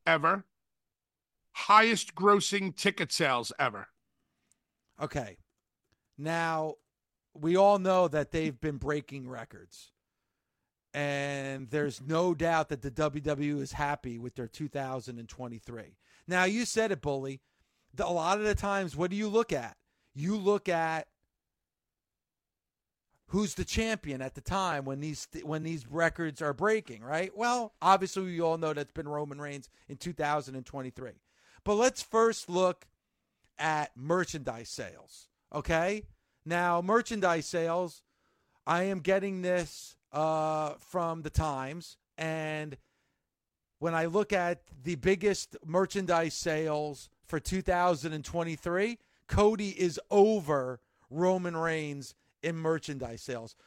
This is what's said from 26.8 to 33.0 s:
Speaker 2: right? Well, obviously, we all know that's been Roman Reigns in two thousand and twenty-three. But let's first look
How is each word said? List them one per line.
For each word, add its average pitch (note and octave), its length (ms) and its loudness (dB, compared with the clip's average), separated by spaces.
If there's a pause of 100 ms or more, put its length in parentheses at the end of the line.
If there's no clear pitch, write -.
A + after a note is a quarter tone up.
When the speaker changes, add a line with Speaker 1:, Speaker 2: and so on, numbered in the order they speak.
Speaker 2:
right? E3 320 -4
Well, A#3+ 460 0
obviously, F#3+ 420 4
we F3 160 -4
all E3 180 2
know D#3+ 140 0
that's D3 220 -6
been D3 160 -8
Roman D3 320 -6
Reigns C#3+ 260 -10 (220)
in C#3 80 -12
two F3 160 -8
thousand D3 420 -2
and C3 100 -10
twenty-three. B2+ 540 -12 (460)
But G#3 80 2
let's A3+ 280 2
first A3+ 460 2
look F3+ 400 0 (720)